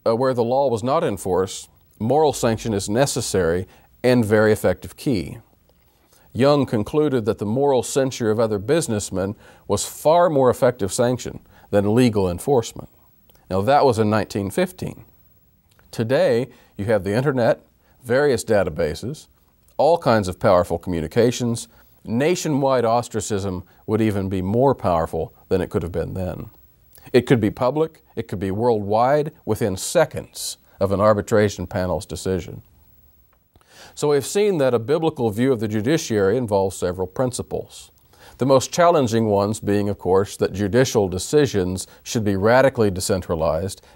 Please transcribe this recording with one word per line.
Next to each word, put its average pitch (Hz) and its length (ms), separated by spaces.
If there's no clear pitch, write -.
uh, 113 100
where 131 180
the 120 100
law 131 240
was 113 160
not 143 220
enforced, 95 640
moral 143 340
sanction 113 400
is 101 160
necessary 98 760
and 123 220
very 107 260
effective 101 460
key. 110 400
Young 139 320
concluded 127 600
that 107 120
the 110 80
moral 131 360
censure 123 480
of 107 100
other 110 200
businessmen 104 760
was 101 180
far 175 440
more 135 200
effective 117 420
sanction - 480
than 104 260
legal 107 340
enforcement. 110 600
Now, 95 120
that 135 240
was 113 140
in 107 100
nineteen 104 400
fifteen. - 560
Today, 131 580
you 101 100
have 104 180
the 98 100
internet, 131 480
various 139 400
databases, 92 840
all 160 200
kinds 110 300
of 90 120
powerful 90 400
communications. 117 880
Nationwide 135 840
ostracism 104 800
would 110 160
even 101 260
be 95 140
more 120 320
powerful 85 600
than 92 120
it 80 80
could 92 140
have 85 80
been 95 240
then. 90 340
It 120 160
could 127 120
be 101 120
public, 147 520
it 113 120
could 104 120
be 95 120
worldwide, 117 800
within 104 320
seconds - 800
of 95 120
an 95 80
arbitration 104 680
panel's 92 380
decision. - 560
So 147 140
we've 143 160
seen 202 320
that 131 160
a 117 60
biblical 131 500
view 120 220
of 117 80
the 110 80
judiciary 107 720
involves 101 380
several 90 320
principles. - 840
The 123 60
most 135 260
challenging 135 560
ones 101 320
being, 101 280
of 101 120
course, 95 380
that 101 160
judicial 104 540
decisions 92 760
should - 220
be 101 120
radically 117 540
decentralized 90 920